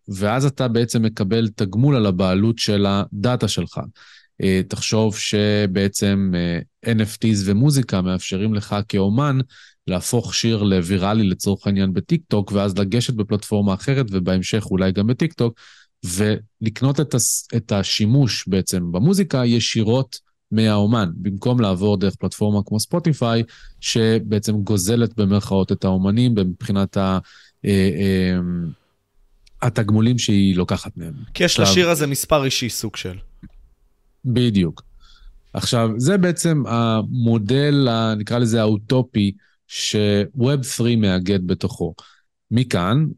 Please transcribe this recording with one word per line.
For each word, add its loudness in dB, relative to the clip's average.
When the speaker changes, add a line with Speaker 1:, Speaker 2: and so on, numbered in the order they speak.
Speaker 1:
ואז 0
אתה 0
בעצם 2
מקבל 0
תגמול 0
על 2
הבעלות 2
של 0
הדאטה -2
שלך. -6
אה, 2
תחשוב -2
שבעצם, 0
אה, -2
אן 2
אף -2
טיז 0
ומוזיקה 2
מאפשרים -2
לך -4
כאומן 0
להפוך -2
שיר 0
לוויראלי 0
לצורך -2
העניין 0
בטיקטוק, -2
ואז 0
לגשת -2
בפלטפורמה 0
אחרת, -2
ובהמשך -2
אולי 2
גם 0
בטיקטוק, -2
ולקנות -2
את -2
הס-, -2
את -2
השימוש 2
בעצם -2
במוזיקה 2
ישירות 0
מהאומן, 2
במקום -2
לעבור 2
דרך 0
פלטפורמה -2
כמו -2
ספוטיפיי, 0
שבעצם 0
גוזלת 0
במרכאות 0
את -2
האומנים 2
מבחינת -2
ה-, 0
אה, 0
אה, 2
התגמולים 2
שהיא 2
לוקחת -4
מהם. -12
Speaker 2:
כי 0
יש 2
Speaker 1:
עכשיו 2
Speaker 2:
לשיר 4
הזה 0
מספר 0
אישי, -2
סוג -8
של. -10
Speaker 1:
בדיוק. 2
עכשיו, 0
זה 2
בעצם 0
המודל, 2
ה-, 0
נקרא -4
לזה 2
האוטופי, 0
ש-Web -2
three 2
מאגד 0
בתוכו. -4
מכאן, 0